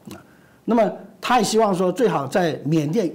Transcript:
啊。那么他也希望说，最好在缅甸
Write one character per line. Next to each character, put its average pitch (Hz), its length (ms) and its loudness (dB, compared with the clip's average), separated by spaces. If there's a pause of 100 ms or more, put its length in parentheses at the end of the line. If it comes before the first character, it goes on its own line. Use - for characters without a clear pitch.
(140)
啊。 - 80 -20 (420)
那 214 120 0
么 208 160 2 (280)
他 247 180 2
也 208 60 2
希 214 140 0
望 208 160 4
说， 180 160 0
最 208 180 2
好 151 200 -2
在 165 360 -2
缅 151 260 0
甸 190 240 -2